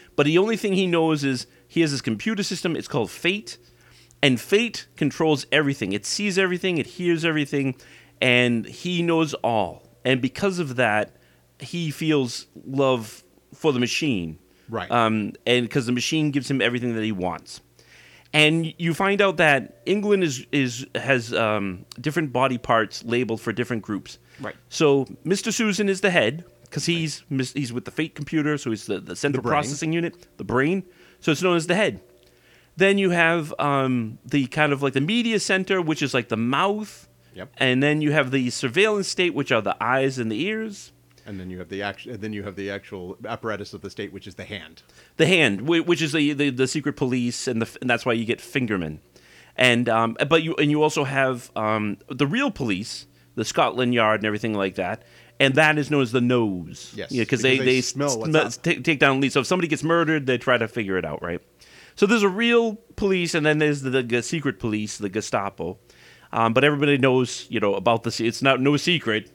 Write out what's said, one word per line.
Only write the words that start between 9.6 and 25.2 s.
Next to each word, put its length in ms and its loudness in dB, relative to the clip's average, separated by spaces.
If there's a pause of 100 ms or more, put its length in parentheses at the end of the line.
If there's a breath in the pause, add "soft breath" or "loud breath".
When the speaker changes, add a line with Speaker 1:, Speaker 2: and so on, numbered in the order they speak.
Speaker 1:
And 160 2
because 380 -2
of 180 -4
that, 400 0 (440 soft breath)
he 300 -6
feels 560 -2 (200)
love 580 0 (300)
for 180 2
the 80 0
machine. 580 -2 (300 soft breath)
Speaker 2:
Right. 220 -6
Speaker 1:
Um, 420 0 (140)
and 240 2
'cause 160 0
the 60 0
machine 380 0
gives 200 -2
him 100 0
everything 340 0
that 100 -4
he 80 -2
wants. 500 -6 (720 loud breath)
And 440 2
you 160 0
find 300 2
out 160 2
that 480 2
England 360 2
is, 300 -2
is, 420 0
has, 380 0
um, 540 0 (140)
different 320 -2
body 260 2
parts 460 0
labeled 360 -2
for 120 -4
different 300 -4
groups. 360 -8 (220 soft breath)
Speaker 2:
Right. 140 -10 (140)
Speaker 1:
So 380 2 (180)